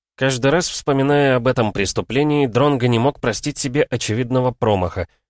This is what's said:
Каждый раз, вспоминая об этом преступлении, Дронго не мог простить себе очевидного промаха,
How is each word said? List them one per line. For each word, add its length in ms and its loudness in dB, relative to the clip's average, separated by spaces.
Каждый 320 0
раз, 160 2
вспоминая 720 2
об 100 -2
этом 240 0
преступлении, 720 0
Дронго 440 2
не 100 2
мог 220 0
простить 360 -4
себе 260 0
очевидного 680 -2
промаха, 560 -2